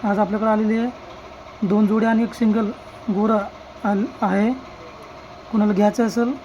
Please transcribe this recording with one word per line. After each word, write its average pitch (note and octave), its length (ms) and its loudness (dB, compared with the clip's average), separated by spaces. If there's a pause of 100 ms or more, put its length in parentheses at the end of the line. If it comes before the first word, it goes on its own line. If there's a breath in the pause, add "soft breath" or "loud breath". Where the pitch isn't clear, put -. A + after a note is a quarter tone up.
आज G3+ 140 2
आपल्याकडे G#3+ 320 2
आलेले A3 360 2 (800)
दोन G#3 200 4
जोड्या A3 240 2
आणि A3+ 120 4
एक A#3 120 -4
सिंगल G#3+ 360 2 (440)
गोरा G#3+ 240 2 (460)
आल-, G3+ 200 2 (180)
आहे. G3+ 300 2 (1000)
कोणाला G#3 200 4
घ्यायचं G#3 340 4
असेल A#3 280 0 (100)